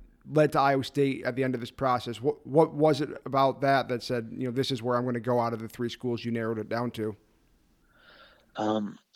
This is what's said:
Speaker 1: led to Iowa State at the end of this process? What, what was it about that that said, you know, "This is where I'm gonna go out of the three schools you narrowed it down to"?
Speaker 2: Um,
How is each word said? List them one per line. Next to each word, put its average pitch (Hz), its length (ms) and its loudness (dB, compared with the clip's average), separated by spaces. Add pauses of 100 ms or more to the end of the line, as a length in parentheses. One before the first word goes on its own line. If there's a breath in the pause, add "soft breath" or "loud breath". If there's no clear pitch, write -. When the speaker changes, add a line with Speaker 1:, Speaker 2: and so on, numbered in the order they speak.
(320)
Speaker 1:
led 151 200 4
to 156 80 4
Iowa 139 220 4
State 139 420 0
at 123 120 -2
the 131 80 0
end 127 100 0
of 120 60 -6
this 117 100 -10
process? 120 520 -2
What, 147 240 -2
what 156 260 4
was 147 300 4
it 147 80 -4 (160)
about 131 340 2
that 135 280 2
that 120 140 -4
said, 117 300 -4
you 127 160 -6
know, - 20 -4
"This 123 200 -2
is 120 120 -4
where 123 140 0
I'm 120 80 0
gonna 123 160 -2
go 120 180 0
out 117 140 0
of 113 60 -6
the 110 100 -10
three 120 220 -4
schools 117 340 -6
you 117 80 -2
narrowed 113 260 -2
it 107 120 -6
down 117 220 -2
to"? 107 220 -4 (1400 soft breath)
Speaker 2:
Um, 107 420 -2 (180)